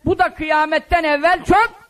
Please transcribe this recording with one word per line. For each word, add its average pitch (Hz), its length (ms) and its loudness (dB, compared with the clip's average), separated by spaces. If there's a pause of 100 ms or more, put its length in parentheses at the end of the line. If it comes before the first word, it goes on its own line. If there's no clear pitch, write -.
bu 370 140 0
da 349 140 0
kıyametten 311 680 -2
evvel 302 400 0
çok 427 300 2 (160)